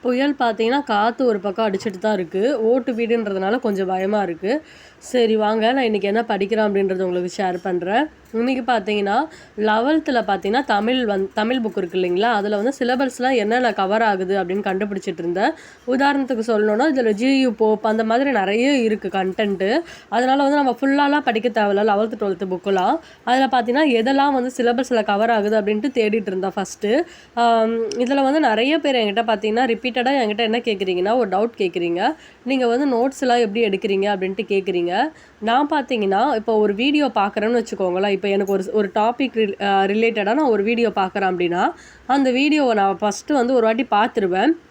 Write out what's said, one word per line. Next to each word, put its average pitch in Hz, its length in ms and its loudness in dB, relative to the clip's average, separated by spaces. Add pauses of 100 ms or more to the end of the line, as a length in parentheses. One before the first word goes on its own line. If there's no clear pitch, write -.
புயல் 262 380 0
பார்த்தீங்கன்னா, 233 440 0
காத்து 233 420 0
ஒரு 220 140 2
பக்கம் 202 280 -2
அடிச்சிட்டு 196 320 -6
தான் 214 140 0
இருக்கு. 202 500 -2
ஓட்டு 247 300 0
வீடுன்றதுனால 220 680 -2
கொஞ்சம் 196 280 -2
பயமா 190 340 -2
இருக்கு. 180 300 -4 (460)
சரி 226 380 0
வாங்க, 214 360 2
நான் 269 120 0
இன்னைக்கு 208 240 0
என்ன 214 140 0
படிக்கிறேன் 214 440 -2
அப்படின்றத 190 360 0
உங்களுக்கு 180 340 -2
ஷேர் 185 260 -2
பண்றேன். 190 440 -2 (280)
இன்னைக்கு 247 300 -2
பார்த்தீங்கன்னா, 208 540 0 (400)
லெவல்த்தில் 240 640 0
பார்த்தீங்கன்னா, 208 440 0
தமிழ் 233 440 0
வந்-, 196 240 0
தமிழ் 226 240 -2
புக் 220 200 -4
இருக்கு 180 220 -4
இல்லைங்களா? 180 320 0
அதுல 208 240 0
வந்து 226 200 -2
சிலபஸ்லாம் 254 600 -2
என்னென்ன 226 380 0
கவர் 202 280 0
ஆகுது 196 360 0
அப்படின்னு 190 260 -2
கண்டுபிடிச்சிட்டு 196 560 -4
இருந்தேன். 180 320 0 (360)
உதாரணத்துக்கு 269 600 0
சொல்லணும்னா, 220 420 2
இதுல 247 220 2
ஜி 254 280 2
யு 254 140 2
போப் 214 340 2
அந்த 220 160 0
மாதிரி 247 280 2
நிறைய 226 460 2
இருக்கு 220 300 0
கண்டென்ட்டு. 190 640 -2 (400)
அதனால 254 320 2
வந்து 285 160 2
நம்ம 269 160 2
ஃபுல்லாலாம் 285 500 2
படிக்க 226 260 0
தேவையில்ல, 202 360 2
லெவல்த், 214 340 0
டுவெல்த் 196 280 -2
புக்கெல்லாம். 190 480 0 (280)
அதுல 262 240 2
பார்த்தீங்கன்னா, 254 460 2
எதெல்லாம் 277 400 2
வந்து 254 220 -2
சிலபஸ்ல 240 480 0
கவர் 214 260 0
ஆகுது 214 320 2
அப்படின்ட்டு 214 320 -2
தேடிட்டு 220 340 0
இருந்தேன் 190 240 -2
ஃபஸ்ட்டு. 202 400 -4 (420)
ஆம், 226 420 2 (200)
இதுல 269 280 0
வந்து 277 160 2
நிறைய 269 400 2
பேர் 285 160 0
என்கிட்ட 214 280 0
பார்த்தீங்கன்னா, 220 440 0
ரிப்பீட்டடா 233 260 -2 (220)
என்கிட்ட 214 240 0
என்ன 226 180 0
கேக்குறீங்கன்னா, 196 600 0
ஒரு 226 120 0
டவுட் 208 280 0
கேக்குறீங்க. 175 440 -2 (440)
"நீங்க 254 220 0
வந்து 247 200 2
நோட்ஸ்லாம் 247 520 0
எப்படி 226 260 0
எடுக்குறீங்க?" 196 420 -2
அப்படின்ட்டு 190 400 -2
கேக்குறீங்க. 180 440 -2 (480)
நான் 247 300 0
பார்த்தீங்கன்னா, 240 680 0
இப்போ 220 220 0
ஒரு 208 180 2
வீடியோ 285 320 2
பார்க்குறேன்னு 214 520 0
வச்சுக்கோங்களேன். 196 520 -2
இப்போ 196 180 -2
எனக்கு 196 240 0
ஒரு, 190 180 0
ஒரு 208 240 0
டாபிக் 233 400 0
ரில்-, 208 280 -2
ஆ, 196 200 2
ரிலேட்டடா 214 500 0
நான் 285 180 2
ஒரு 202 120 2
வீடியோ 226 260 0
பார்க்குறேன் 196 400 -2
அப்படின்னா, 175 340 -2 (420)
அந்த 262 260 2
வீடியோவை 277 440 2
நான் 196 220 2
ஃபஸ்ட்டு 208 360 -2
வந்து 254 200 2
ஒரு 233 120 4
வாட்டி 226 260 0
பார்த்துருவேன். 208 600 2 (200)